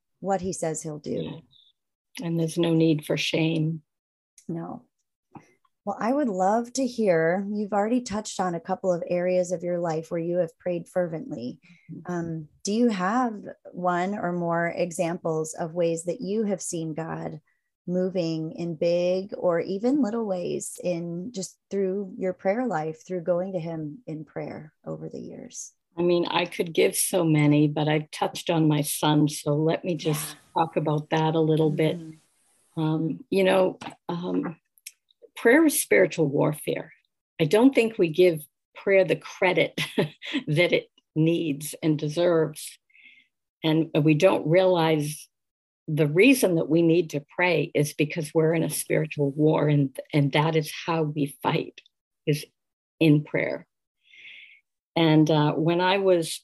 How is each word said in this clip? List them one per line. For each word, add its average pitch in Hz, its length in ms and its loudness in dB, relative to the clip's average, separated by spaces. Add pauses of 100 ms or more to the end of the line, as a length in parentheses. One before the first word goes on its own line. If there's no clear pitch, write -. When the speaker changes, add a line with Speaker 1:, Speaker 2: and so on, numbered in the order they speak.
(200)
Speaker 1:
what 190 200 -2
he 185 120 -6
says 156 320 -6
he'll 151 160 -10
do. - 200 -6
Speaker 2:
Yeah. 156 200 -10 (880)
And 165 120 -2
there's 165 200 -2
no 170 140 2
need 160 320 2
for 156 120 -2
shame. 160 640 -2 (640)
Speaker 1:
No. 165 380 -10 (1000)
Well, 202 140 -6
I 220 140 0
would 285 160 2
love 208 460 0
to 262 120 -2
hear, 190 640 2
you've 208 220 -4
already 220 300 0
touched 214 360 -8
on 185 160 -2
a 165 60 -6
couple 185 320 -2
of 170 160 -2
areas 180 420 0
of 175 140 -4
your 175 160 -2
life 160 320 -4
where 170 80 -2
you 175 160 -2
have 170 240 -2
prayed 175 280 -4
fervently. - 720 -6 (320)
Speaker 2:
Mm-hmm. 170 220 -10
Speaker 1:
Um, 165 360 -6 (140)
do 196 100 -4
you 240 160 4
have 214 460 0 (380)
one 180 420 -2
or 175 160 -4
more 170 380 0
examples 165 840 -4
of 165 200 -6
ways 170 300 -2
that 175 160 -6
you 208 240 -2
have 196 180 -4
seen 165 320 -6
God 160 460 -8 (440)
moving 175 680 -2
in 170 240 -6
big 180 600 0
or 170 220 0
even 233 440 0
little 226 220 -2
ways 175 600 -6
in 175 500 -6
just - 240 -10 (100)
through 196 480 -4
your 185 160 -4
prayer 202 320 -2
life, 160 400 -4
through 180 180 -6
going 180 320 -2
to 180 40 -2
him 160 480 -8
in 156 180 -10
prayer 156 480 -12 (140)
over 156 220 -10
the - 100 -12
years? - 540 -16 (260)
Speaker 2:
I 170 40 0
mean, 175 240 2
I - 180 0
could 175 280 -4
give 185 220 2
so - 300 0
many, 151 420 4
but 151 220 0
I've 156 240 0
touched - 380 -4
on 160 180 4
my 151 140 2
son. 151 460 2
So 147 280 -4
let 156 280 0
me 180 120 -4
just 151 400 -4 (200)
Speaker 1:
Yeah. 170 60 2
Speaker 2:
talk 160 140 -4
about 151 340 -2
that 160 240 2
a 165 60 2
little 156 300 2
bit. 156 280 0
Speaker 1:
Mm-hmm. - 800 -16
Speaker 2:
Um, 160 500 -2
you 190 120 2
know, 185 360 2 (300)
um, 180 480 -4 (800)
prayer 277 320 6
is - 160 0
spiritual 180 460 2
warfare. 147 640 -2 (480)
I 165 60 2
don't 233 280 6
think 226 240 2
we 180 120 4
give 160 360 2 (300)
prayer 190 280 4
the 165 120 0
credit - 640 -2 (340)
<laughs> - 320 -8
that 156 260 2
it - 160 0 (280)
needs 156 640 0
and 156 160 2
deserves. 156 800 0 (840)
And 156 260 2 (140)
we 156 100 6
don't 185 320 4
realize 160 800 2 (600)
the 151 180 2
reason 190 500 4
that 151 120 0
we 160 140 4
need 165 280 4
to 143 140 -6 (100)
pray 170 400 0
is 147 200 0
because 156 380 -4
we're 160 220 2
in 165 80 0
a 151 80 -2
spiritual 156 600 -2
war, 151 360 2
and, 143 300 2 (140)
and 143 200 2
that 160 220 2
is 156 160 0 (160)
how 165 160 -2
we 147 400 -4
fight, - 380 -4 (460)
is 147 180 0 (560)
in 151 240 6
prayer. - 420 -4 (1300)
And, 156 360 6
uh, 151 240 4
when 170 260 2
I 185 180 4
was 180 460 2